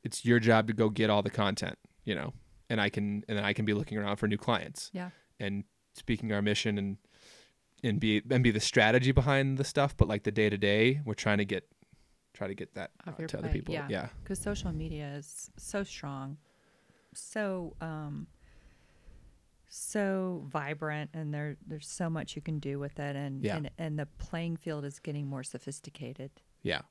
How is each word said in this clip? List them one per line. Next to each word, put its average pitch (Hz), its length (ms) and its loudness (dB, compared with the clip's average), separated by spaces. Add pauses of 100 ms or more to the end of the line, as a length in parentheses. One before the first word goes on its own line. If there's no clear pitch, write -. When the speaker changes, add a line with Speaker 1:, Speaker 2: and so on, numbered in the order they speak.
Speaker 1:
it's - 200 -6
your 120 160 8
job 110 280 6
to 113 60 -2
go 107 160 4
get 110 200 2
all 104 140 6
the 101 60 0
content, 98 480 -2 (280)
you 101 100 -2
know, 76 180 -6 (360)
and 113 100 2
I 101 100 4
can, 104 380 -2
and 107 100 -2
then 101 60 0
I 101 100 2
can 107 120 0
be 104 80 4
looking 107 240 -2
around 104 200 0
for 107 100 0
new 104 100 2
clients - 560 -4
Speaker 2:
Yeah. 180 160 -8 (300)
Speaker 1:
and 143 240 -4 (300)
speaking 110 380 -2
our 101 100 2
mission 104 360 2
and, 98 200 -2 (880)
and 110 160 2
be, 107 300 4
and 127 140 6
be 117 80 8
the 104 80 2
strategy 123 520 6
behind 135 460 4
the 135 60 0
stuff. 139 340 0
But, - 100 6
like, 104 160 0
the 107 80 2
day-to-day, 107 720 4
we're 113 120 -2
trying 104 240 2
to 104 60 2
get 98 220 -4 (680)
try 98 120 -6
to 98 60 -6
get - 220 -12
that - 160 -10 (160)
Speaker 2:
Off 170 60 -10
Speaker 1:
out - 60 -12
Speaker 2:
your - 100 -8
Speaker 1:
to - 100 -6
other - 80 -4
Speaker 2:
plate, - 120 2
Speaker 1:
people. - 140 -6
Speaker 2:
yeah. 147 160 -4
Speaker 1:
Yeah. 98 200 -4 (160)
Speaker 2:
'Cause 190 140 -6
social 202 320 -4
media 156 440 -6
is - 420 -14
so - 260 -6
strong, 139 540 -8 (760)
so, 190 680 -6
um, 156 460 -8 (1400)
so 185 800 -2
vibrant, 151 680 -4
and 151 200 -6
there, 147 240 -6 (100)
there's 151 200 -10
so 170 220 -4
much 156 260 -4
you 147 60 -10
can 156 180 -4
do 139 200 -4
with 143 200 -8
it, 143 160 -4
and, 139 280 -6
Speaker 1:
Yeah. 160 140 0
Speaker 2:
and, 147 200 -6
and 151 220 -4
the 143 60 -4 (120)
playing 170 400 -4
field 147 280 -6
is 143 140 -10
getting 147 280 -6
more 135 160 -6
sophisticated. 139 880 -12 (320)
Speaker 1:
Yeah. 78 280 0